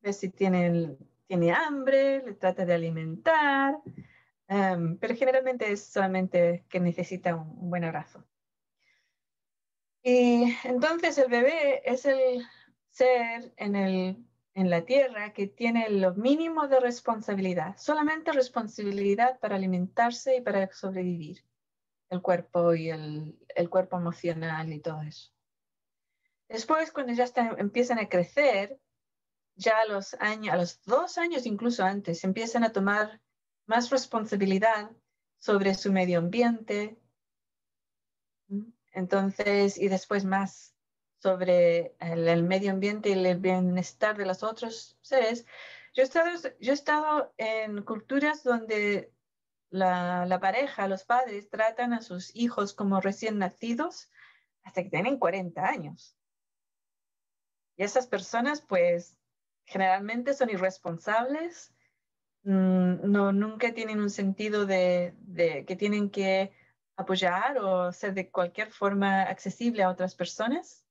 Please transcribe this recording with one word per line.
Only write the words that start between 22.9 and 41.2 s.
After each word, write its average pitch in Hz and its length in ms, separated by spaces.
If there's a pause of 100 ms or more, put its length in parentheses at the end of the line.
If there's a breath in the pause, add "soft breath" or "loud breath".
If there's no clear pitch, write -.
el 170 140
cuerpo 185 280
emocional 165 760
y 151 80
todo 156 220
eso. - 280 (1160)
Después, 311 420
cuando 247 220
ya 240 100
están, 240 360
empiezan 240 400
a 202 100
crecer, 208 680 (760)
ya 220 240
a 220 60
los 202 340
años, 214 340
a 175 40
los 175 280
dos 311 320
años, 339 280
incluso 226 400
antes, 190 380
empiezan 226 400
a 220 100
tomar 208 480 (460)
más 233 240
responsabilidad 214 1000 (480)
sobre 196 360
su 196 160
medio 180 280
ambiente. 214 760 (2000)
Entonces, 196 840
y 202 100
después 196 380
más 196 500 (440)
sobre 180 800